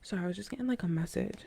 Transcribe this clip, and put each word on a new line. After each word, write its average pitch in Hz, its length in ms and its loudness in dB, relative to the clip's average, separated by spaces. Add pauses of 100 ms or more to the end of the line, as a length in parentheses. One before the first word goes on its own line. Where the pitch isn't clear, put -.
so - 160 -4
I 175 100 0
was 180 80 0
just 202 140 -10
getting, 254 180 -4
like, 247 160 2
a 180 40 2
message. - 600 0